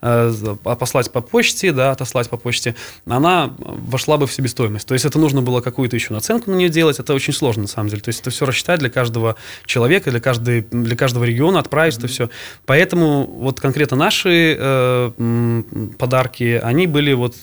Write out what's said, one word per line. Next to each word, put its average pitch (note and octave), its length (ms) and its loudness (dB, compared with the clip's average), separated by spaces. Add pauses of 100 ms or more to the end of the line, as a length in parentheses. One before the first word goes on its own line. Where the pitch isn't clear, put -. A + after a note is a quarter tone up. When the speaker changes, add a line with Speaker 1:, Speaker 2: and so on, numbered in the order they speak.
Speaker 1:
э, A#2 260 2
за-, G#2+ 360 -6
а A#2+ 100 -2
послать B2+ 360 -2
по A#2+ 100 -4
почте, G#3+ 500 0
да, C3+ 200 2
отослать B2 380 -4
по A#2+ 80 -6
почте, A#2+ 380 -4 (320)
она D#3 420 2 (400)
вошла D3 280 0
бы D3 100 2
в - 40 -6
себестоимость. A2+ 560 -2
То C3 60 -2
есть C3 120 0
это D3+ 140 0
нужно C#3 220 4
было B2 200 0
какую-то B2 340 -2
ещё A2+ 180 -4
наценку A3 380 -2
на F#3 60 2
неё F3+ 120 4
делать, D#3 300 2
это C#3+ 160 -2
очень C#3 180 -2
сложно, A2 300 0
на G2 40 -4
самом G#2 220 -4
деле. G#2 120 -6
То - 80 -6
есть - 120 -6
это - 80 -6
всё C#3 160 -2
рассчитать D#3 340 0
для B2+ 100 0
каждого A#2 440 0 (320)
человека, C#3+ 460 2
для A#2+ 80 0
каждой, A#2+ 520 0
для A#2+ 240 -2
каждого A#2+ 300 0
региона C#3+ 340 2
отправить D3 380 0
Speaker 2:
Мгм. A#2+ 80 -8
Speaker 1:
это - 20 -4
всё. A#2+ 220 -4 (380)
Поэтому D#3 580 4 (140)
вот B2+ 200 -2
конкретно C3+ 380 0
наши, E3 640 2
э, B2+ 600 2
м, A#2 440 2 (340)
подарки, B2 720 0
они D3 180 2
были D3 280 2
вот A#2+ 300 0